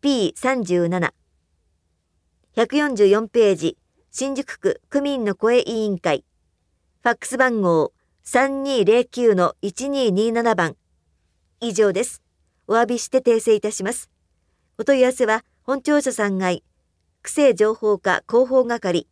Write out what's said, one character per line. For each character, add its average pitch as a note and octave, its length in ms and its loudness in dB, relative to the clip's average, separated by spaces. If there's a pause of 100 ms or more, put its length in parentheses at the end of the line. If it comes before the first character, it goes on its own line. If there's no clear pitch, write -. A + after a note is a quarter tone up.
ピ B3+ 260 0
ー - 80 -6
三 A3+ 280 -2
十 F3 240 0
七。 F3 260 -2 (1400)
百 A#3 220 0
四 D4 200 0
十 G3+ 120 4
四 G#3 220 2
ペ G#3 240 4
ー - 20 0
ジ、 E3 220 -6 (340)
新 C4+ 240 -6
宿 - 240 -10
区 - 300 -4
区 C#4 120 0
民 C#4 220 -4
の G3+ 120 -2
声 A#3 260 2
委 - 100 -6
員 G#3+ 260 -2
会。 D#3 280 -4 (760)
フ C#3+ 80 0
ァ C#3+ 40 0
ッ - 20 -2
ク - 120 -14
ス B3+ 100 -8
番 A#3+ 240 0
号、 E3+ 320 0 (300)
三 C4+ 380 0
二 C4+ 240 0
零 A#3+ 200 4
九 A#3+ 280 0
の F3+ 280 0
一 A#3+ 280 -8
二 C4+ 220 0
二 G#3+ 200 0
七 A#3 220 0
番。 F3 220 -2 (840)
以 A#3 120 -6
上 G3+ 200 2
で G3 100 -2
す。 - 180 -10 (460)
お G3 60 -2
詫 A#3 140 2
び A#3+ 120 -4
し - 80 -10
て C4 120 0
訂 A#3 200 2
正 A3 160 2
い G#3 60 -4
た G#3+ 100 -6
し - 120 -10
ま G#3+ 100 -6
す。 - 160 -12 (680)
お A3+ 60 -8
問 C#4 160 2
い B3 40 6
合 B3 40 4
わ B3+ 60 0
せ B3+ 120 0
は、 A3 200 -2 (180)
本 C4 180 -6
庁 D4 200 2
舎 C4 100 -4
三 G3+ 280 -2
階、 F#3 240 -4 (580)
区 - 80 -14
政 C#4 260 4
情 G#3+ 180 2
報 G#3+ 260 0
課 - 280 -2
広 A#3+ 220 2
報 B3+ 160 2
係。 G3 460 -4